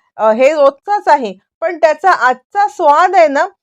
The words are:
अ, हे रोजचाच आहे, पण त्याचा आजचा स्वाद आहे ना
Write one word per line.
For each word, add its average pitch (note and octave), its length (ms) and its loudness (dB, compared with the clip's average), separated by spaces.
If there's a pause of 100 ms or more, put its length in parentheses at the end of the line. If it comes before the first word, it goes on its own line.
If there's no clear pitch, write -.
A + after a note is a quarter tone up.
(180)
अ, A3 140 0
हे B3+ 220 2
रोजचाच D#4+ 540 -2
आहे, C4+ 260 0 (280)
पण E4+ 160 -6
त्याचा D#4 340 0
आजचा B3+ 560 -2
स्वाद F4 480 0
आहे E4+ 120 4
ना D4 200 -2 (160)